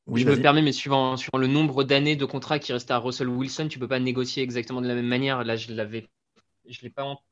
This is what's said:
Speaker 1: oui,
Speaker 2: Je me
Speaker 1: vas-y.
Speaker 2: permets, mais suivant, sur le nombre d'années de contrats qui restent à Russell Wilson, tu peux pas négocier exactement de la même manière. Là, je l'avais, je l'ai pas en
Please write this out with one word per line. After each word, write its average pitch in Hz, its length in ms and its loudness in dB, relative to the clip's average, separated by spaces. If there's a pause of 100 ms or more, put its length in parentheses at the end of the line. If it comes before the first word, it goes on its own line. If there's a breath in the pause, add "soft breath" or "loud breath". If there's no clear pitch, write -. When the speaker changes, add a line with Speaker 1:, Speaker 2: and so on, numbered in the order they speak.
Speaker 1:
oui, 117 140 0
Speaker 2:
Je 127 40 2
me 143 100 6
Speaker 1:
vas-y. 120 60 2
Speaker 2:
permets, 151 200 8
mais 147 100 4
suivant, 131 460 0
sur 131 200 -4
le 131 100 4
nombre 139 360 4
d'années 143 320 2
de 139 80 -2
contrats 139 360 -2
qui - 120 -8
restent 123 200 -4
à 123 60 4
Russell 127 300 -2
Wilson, 131 420 -4
tu 135 80 -10
peux 123 120 -6
pas 131 100 0
négocier 127 420 -2
exactement 123 400 -4
de 123 60 -2
la 120 80 -2
même 120 120 -2
manière. 127 360 0
Là, 113 140 -2
je 110 160 -10
l'avais, 110 340 -8 (640)
je 120 120 -18
l'ai 120 80 -14
pas 139 140 -10
en 139 160 -10 (120)